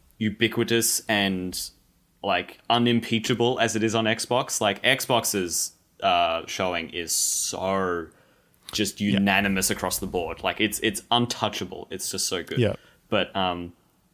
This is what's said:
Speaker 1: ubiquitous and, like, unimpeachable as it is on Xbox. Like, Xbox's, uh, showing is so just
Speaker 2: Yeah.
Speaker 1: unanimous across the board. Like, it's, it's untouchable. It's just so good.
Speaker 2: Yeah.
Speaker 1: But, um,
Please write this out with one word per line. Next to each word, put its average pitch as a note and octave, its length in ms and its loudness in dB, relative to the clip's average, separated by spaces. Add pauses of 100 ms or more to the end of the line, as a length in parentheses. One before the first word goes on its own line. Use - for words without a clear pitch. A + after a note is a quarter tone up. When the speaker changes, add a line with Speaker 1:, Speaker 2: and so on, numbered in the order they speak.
(180)
Speaker 1:
ubiquitous A2 880 2
and, G2 500 0 (640)
like, F2+ 360 -2 (100)
unimpeachable A#2 920 2
as A2+ 160 2
it G#2+ 60 -2
is A2 120 2
on A2+ 100 2
Xbox. A#2 560 0
Like, G2+ 220 0
Xbox's, A2 920 0 (300)
uh, E2+ 440 2
showing F2 440 -4
is E2 220 -6
so F2+ 960 -2 (680)
just G#2 280 -2
Speaker 2:
Yeah. G2+ 120 2
Speaker 1:
unanimous G2 580 2
across F#2+ 280 -2
the G2 80 -6
board. F2 360 -4
Like, F2+ 180 -2
it's, G#2 200 0
it's G#2+ 300 -2
untouchable. A#2 800 -2
It's - 200 -8
just - 160 -4
so F2 160 -4
good. - 160 -4
Speaker 2:
Yeah. G#2 160 4 (340)
Speaker 1:
But, G2 280 0
um, F2 360 -2 (420)